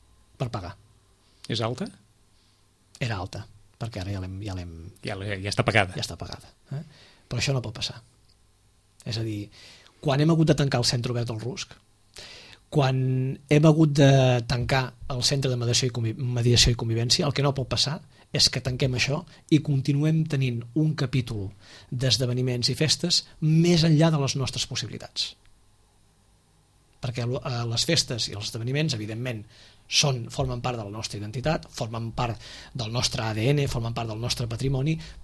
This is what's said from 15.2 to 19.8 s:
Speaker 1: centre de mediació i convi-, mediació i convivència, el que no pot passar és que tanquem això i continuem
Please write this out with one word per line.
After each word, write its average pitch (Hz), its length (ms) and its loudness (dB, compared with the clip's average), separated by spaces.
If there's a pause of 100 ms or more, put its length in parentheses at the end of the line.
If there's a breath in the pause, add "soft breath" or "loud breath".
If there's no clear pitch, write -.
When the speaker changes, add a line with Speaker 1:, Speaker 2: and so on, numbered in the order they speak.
Speaker 1:
centre 139 300 0
de 120 80 -2
mediació 120 260 2
i 117 80 -2
convi-, 113 240 -2
mediació 120 560 4
i 120 80 -6
convivència, 117 460 0
el 131 80 -2
que 139 100 2
no 135 80 2
pot 139 160 -4
passar 135 300 -2 (340 soft breath)
és 143 160 4
que - 140 -4
tanquem 127 340 -2
això 143 220 0 (340 loud breath)
i 139 80 6
continuem 147 720 2